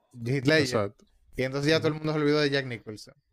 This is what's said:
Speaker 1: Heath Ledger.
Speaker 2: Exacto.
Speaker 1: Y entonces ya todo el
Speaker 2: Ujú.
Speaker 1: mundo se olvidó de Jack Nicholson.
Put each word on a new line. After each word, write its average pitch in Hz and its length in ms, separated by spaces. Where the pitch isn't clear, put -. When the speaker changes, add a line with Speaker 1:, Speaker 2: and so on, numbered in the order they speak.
Speaker 1:
Heath 127 220
Ledger. 156 140
Speaker 2:
Exacto. 113 440
Speaker 1:
Y 127 60
entonces 143 280
ya 160 80
todo 156 80
el 151 60
Speaker 2:
Ujú. 156 100
Speaker 1:
mundo 156 100
se 151 60
olvidó 147 220
de 147 80
Jack 139 160
Nicholson. 110 480